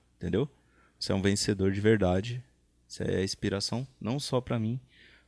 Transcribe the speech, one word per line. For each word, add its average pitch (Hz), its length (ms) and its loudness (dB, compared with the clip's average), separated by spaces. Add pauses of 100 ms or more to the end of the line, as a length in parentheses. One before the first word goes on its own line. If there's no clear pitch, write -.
(180)
entendeu? 92 280 0 (520)
Você - 140 -2
é - 20 2
um 98 80 0
vencedor 98 500 2
de 98 80 -2
verdade. 107 640 2 (440)
Você - 180 -8
é 92 200 0
inspiração 101 600 -4 (120)
não 120 220 -4
só 131 220 -2
pra 123 160 -4
mim, 113 200 -2 (500)